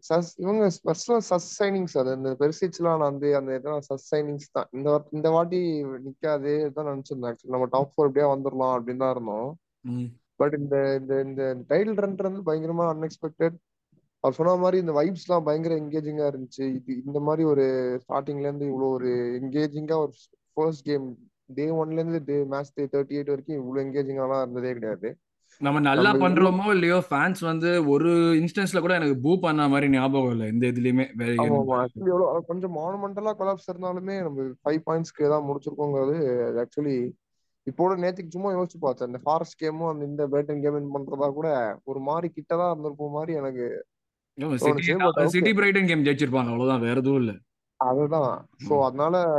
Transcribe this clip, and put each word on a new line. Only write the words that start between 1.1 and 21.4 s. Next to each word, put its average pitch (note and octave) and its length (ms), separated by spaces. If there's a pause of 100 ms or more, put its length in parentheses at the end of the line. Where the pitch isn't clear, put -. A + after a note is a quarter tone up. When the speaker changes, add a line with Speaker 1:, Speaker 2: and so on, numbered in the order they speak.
Speaker 1:
சஸ் F3+ 200 (100)
சைனிங்ஸ், F#3+ 380
அது C3 180
இந்த C3 240
பெர்சிச்லாம் E3 580
நான் - 0
வந்து C#3+ 380
அந்த C3 200
இதெல்லாம் C#3+ 260 (120)
சஸ் C#3 220
சைனிங்ஸ் D3 360
தான். - 200
இந்த C#3 200
வாட்-, D3 200
இந்த D3+ 180
வாட்டி E3+ 560
நிக்காது C#3+ 840
தான் D3+ 140
நினைச்சிருந்தேன். C3+ 500
Actually, - 140
நம்ம B2+ 200
டாப் C3+ 220
ஃபோர் D3+ 140
எப்படியா C#3+ 200
வந்துடலாம் C3+ 480
அப்படின்னு B2 240
தான் C3 140
இருந்தோம். A#2+ 460 (240)
Speaker 2:
ம். B2 240 (340)
Speaker 1:
But D3 180
இந்த, C#3 440
இந்த, C3+ 200
இந்த C3+ 360 (120)
டைட்டில் G#3 260
ரன் G3 200
வந்து F#3+ 300
பயங்கரமா D#3+ 400
அன்எக்ஸ்பெக்டட். D#3+ 720 (640)
அவர் C3+ 160
சொன்ன F3 200
மாதிரி F#3 220
இந்த E3+ 140
வைப்ஸ்லாம் E3 520
பயங்கர D#3+ 320
என்கேஜிங்கா D3+ 580
இருந்துச்சு. C3 300 (120)
இது, B2+ 300
இந்த C#3+ 140
மாதிரி D#3 240
ஒரு C#3 220 (320)
ஸ்டார்டிங்ல C#3 420
இருந்து C#3+ 260
இவ்வளோ C3+ 240
ஒரு B2 520
என்கேஜிங்கா D3+ 520
ஒரு D3+ 180 (420)
ஃபர்ஸ்ட் D#3 320
கேம் C3+ 320 (280)